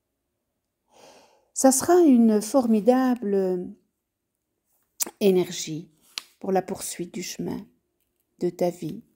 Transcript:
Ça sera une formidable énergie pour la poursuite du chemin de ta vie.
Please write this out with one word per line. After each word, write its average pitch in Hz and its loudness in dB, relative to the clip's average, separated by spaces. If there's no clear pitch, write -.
Ça 262 4
sera 349 4
une 233 6
formidable 214 0
énergie 180 -2
pour 190 -8
la 185 0
poursuite 180 -12
du 180 -10
chemin - -10
de 175 -2
ta 175 -2
vie. 170 -10